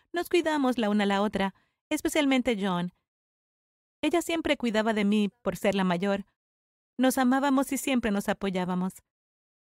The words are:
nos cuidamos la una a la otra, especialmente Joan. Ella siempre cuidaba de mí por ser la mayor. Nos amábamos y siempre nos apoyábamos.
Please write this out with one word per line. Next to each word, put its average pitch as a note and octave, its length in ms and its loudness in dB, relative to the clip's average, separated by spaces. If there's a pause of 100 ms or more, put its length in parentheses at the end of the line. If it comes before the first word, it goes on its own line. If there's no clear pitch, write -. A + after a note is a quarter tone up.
(120)
nos F4 160 -4
cuidamos D4+ 520 0
la G#3 100 0
una G#3 140 2
a - 20 2
la G3 160 2
otra, G3 320 -2 (380)
especialmente C4+ 680 0
Joan. F3+ 340 -2 (1080)
Ella E4 220 0
siempre D#4+ 340 -2
cuidaba A3 380 0
de G#3 100 0
mí G#3 240 2 (140)
por F3+ 120 -2
ser G3 200 0
la G3 80 2
mayor. G3 420 0 (720)
Nos C4 220 2
amábamos C4+ 540 2
y C4 40 -4
siempre B3 320 -2
nos G3+ 180 -2
apoyábamos. F#3 680 -4 (720)